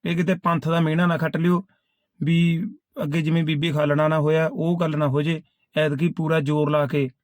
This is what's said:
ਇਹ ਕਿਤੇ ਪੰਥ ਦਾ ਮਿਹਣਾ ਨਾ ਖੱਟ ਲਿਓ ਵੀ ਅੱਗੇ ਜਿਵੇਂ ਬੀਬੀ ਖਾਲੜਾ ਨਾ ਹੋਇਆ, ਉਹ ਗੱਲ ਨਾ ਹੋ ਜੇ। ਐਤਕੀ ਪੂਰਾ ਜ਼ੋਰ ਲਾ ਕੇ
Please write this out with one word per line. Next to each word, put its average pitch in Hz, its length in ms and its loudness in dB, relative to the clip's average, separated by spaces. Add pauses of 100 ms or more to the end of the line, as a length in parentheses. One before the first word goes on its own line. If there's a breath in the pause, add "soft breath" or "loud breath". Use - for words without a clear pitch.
ਇਹ 170 100 -2
ਕਿਤੇ 180 200 0
ਪੰਥ 170 340 -2
ਦਾ 165 100 0
ਮਿਹਣਾ 165 260 2
ਨਾ 170 120 0
ਖੱਟ 156 200 -2
ਲਿਓ 175 260 0 (600)
ਵੀ 170 420 2 (380)
ਅੱਗੇ 156 180 -2
ਜਿਵੇਂ 160 220 0
ਬੀਬੀ 156 280 -2
ਖਾਲੜਾ 151 360 2
ਨਾ 156 120 2
ਹੋਇਆ, 156 340 2
ਉਹ 170 260 0
ਗੱਲ 156 180 -2
ਨਾ 151 100 0
ਹੋ 139 140 0
ਜੇ। 160 200 -2 (360)
ਐਤਕੀ 151 300 0
ਪੂਰਾ 160 320 0
ਜ਼ੋਰ 151 300 0
ਲਾ 147 180 2
ਕੇ 139 220 -2 (140)